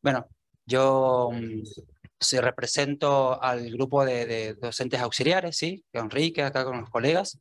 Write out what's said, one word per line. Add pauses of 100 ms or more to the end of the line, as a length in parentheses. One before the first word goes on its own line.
Bueno, (400)
yo,
mm, (560)
sí,
represento
al
grupo
de,
de
docentes
auxiliares,
¿sí?
Con
Enrique,
acá
con
los
colegas.